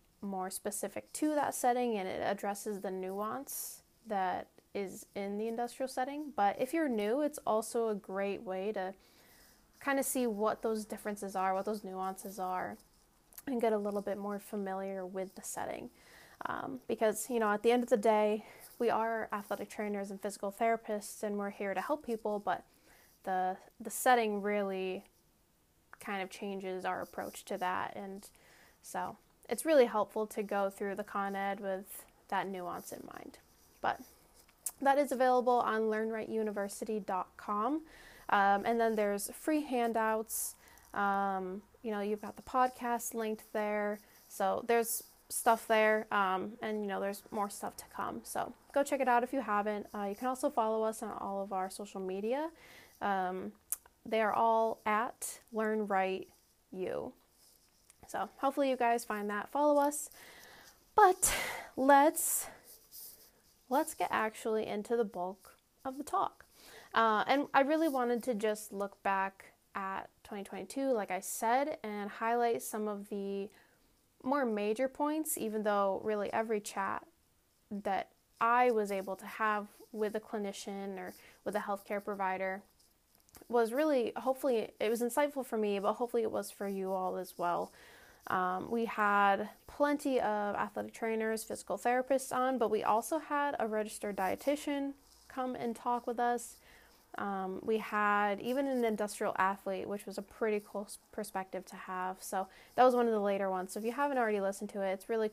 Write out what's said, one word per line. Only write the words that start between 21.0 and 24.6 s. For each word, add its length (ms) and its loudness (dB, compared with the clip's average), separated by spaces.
and 120 -2
we're 140 -2
here 240 -4
to 60 -2
help 260 -2
people, 320 -2
but 260 -2
the, 320 0
the 100 -8
setting 500 4
really 640 -2